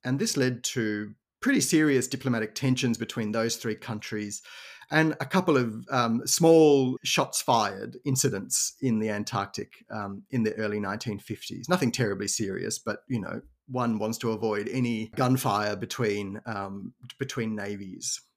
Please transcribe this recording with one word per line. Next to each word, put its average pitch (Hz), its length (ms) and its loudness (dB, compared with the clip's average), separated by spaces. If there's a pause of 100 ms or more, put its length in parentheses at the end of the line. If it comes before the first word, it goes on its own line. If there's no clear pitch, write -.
And 131 140 0
this 226 180 0
led 127 280 2
to 107 500 -2 (260)
pretty 262 200 4
serious 147 480 4
diplomatic 120 460 -2
tensions 127 440 2
between 113 340 -4
those 113 240 0
three 110 180 -4
countries 107 680 -8 (480)
and 156 300 4
a 135 60 -4
couple 180 300 4
of, 117 340 0
um, 120 360 2
small 151 800 8
shots - 360 0
fired 110 640 0
incidents 131 760 0
in 117 180 2
the 110 120 0
Antarctic, 104 800 -6
um, 101 400 -10
in 123 120 0
the 107 120 2
early 104 240 -2
nineteen 104 400 -4
fifties. - 500 -10
Nothing 160 220 2
terribly 101 380 -2
serious, 98 500 -4
but, - 200 -6 (100)
you 120 120 -2
know, 82 200 -8 (260)
one 120 320 -2
wants 110 200 -2
to 113 140 -2
avoid 107 360 -2
any 117 480 -2
gunfire 113 580 2
between, 104 720 -4
um, 98 480 -8 (260)
between 110 380 -4
navies. 101 640 -8 (160)